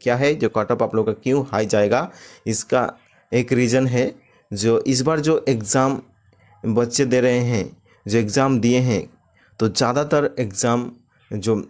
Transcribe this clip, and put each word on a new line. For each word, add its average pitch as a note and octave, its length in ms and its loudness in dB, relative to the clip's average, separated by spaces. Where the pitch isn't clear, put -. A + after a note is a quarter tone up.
क्या B2 140 0
है, C#3+ 200 2
जो A2+ 140 -2
कट G#2+ 220 -2
ऑफ A#2 120 0
आप A2 120 -2
लोग A2 100 0
का A2 80 -2
क्यों C3+ 320 -2
हाई G#2+ 220 -2
जाएगा, A2+ 420 2
इसका A#2 440 -2
एक B2 220 0
रीज़न B2+ 340 2
है, B2 260 -2
जो A2 300 2
इस C3 200 0
बार D#3 200 0
जो D#3 280 0
एग्ज़ाम C3 520 0
बच्चे A#2 420 0
दे B2 160 2
रहे B2 200 2
हैं, A#2 240 0
जो G#2 140 0
एग्ज़ाम B2+ 400 2
दिए A#2+ 220 2
हैं, A#2+ 260 0
तो A2 100 0
ज़्यादातर C#3+ 600 0
एग्ज़ाम A#2+ 520 -2
जो G#2 240 -2